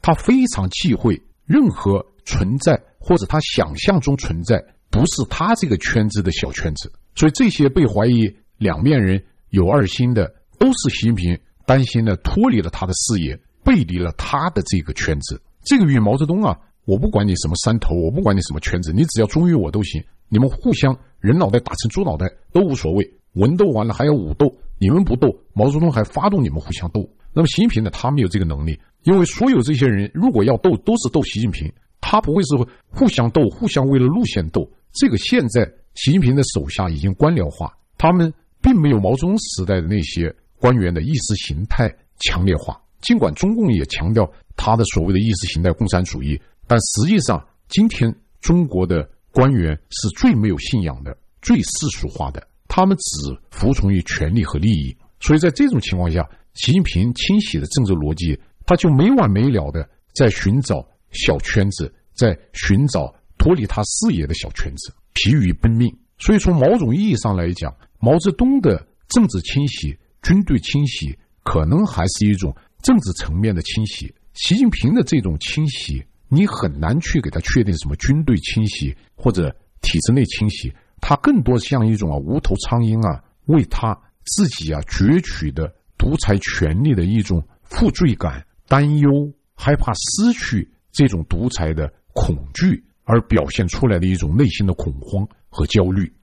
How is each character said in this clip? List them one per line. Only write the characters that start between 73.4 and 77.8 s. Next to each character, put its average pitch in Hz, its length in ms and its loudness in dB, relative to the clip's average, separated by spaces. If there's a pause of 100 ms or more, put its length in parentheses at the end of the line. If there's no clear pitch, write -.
面 107 140 0
的 82 80 -4
清 110 240 -4
洗。 - 260 -12 (220)
习 - 220 0
近 247 140 4
平 135 240 0
的 247 80 2
这 - 180 0
种 78 180 -4
清 - 300 -4
洗， 67 360 -8 (240)
你 170 180 4
很 73 340 -4
难 101 200 0
去 - 200 -2
给 123 100 -6
他 - 100 -4
确 123 220 2
定 95 160 0
什 - 100 -8